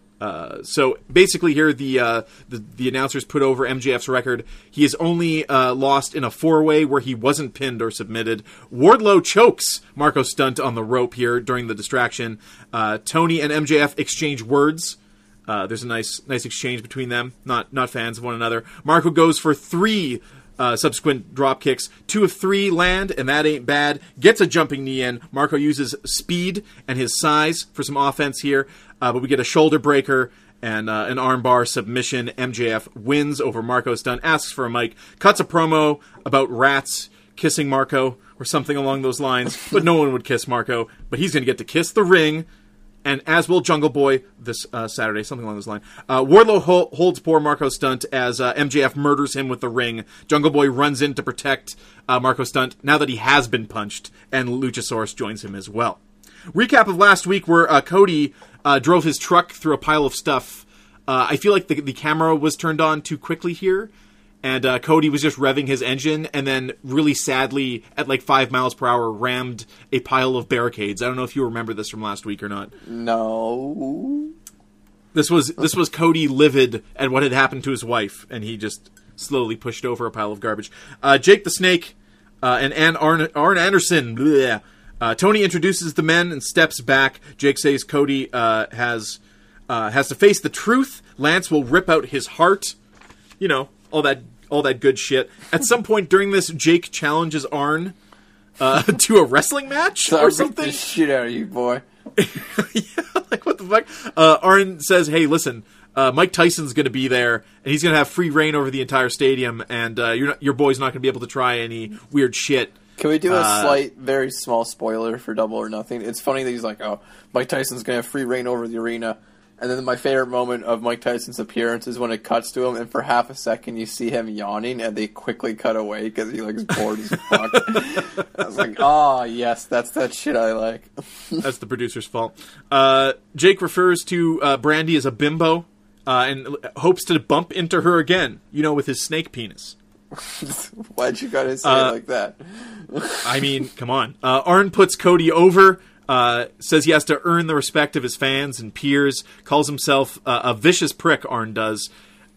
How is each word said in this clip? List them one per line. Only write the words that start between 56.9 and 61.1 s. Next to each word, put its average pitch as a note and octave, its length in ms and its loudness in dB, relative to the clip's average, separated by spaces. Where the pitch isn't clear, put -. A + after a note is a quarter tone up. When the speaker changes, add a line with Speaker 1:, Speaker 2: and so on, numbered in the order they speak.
Speaker 1:
last G3 280 6
week F#3+ 220 -2
where, E3 240 6
uh, C#3 80 6
Cody, E3+ 540 2
uh, C#3+ 120 4
drove D#3 260 4
his D#3+ 120 0
truck - 360 2
through D#3 200 -2
a C3+ 60 0
pile D3+ 260 0
of C3 100 -2
stuff. - 520 -4
Uh, B2+ 220 0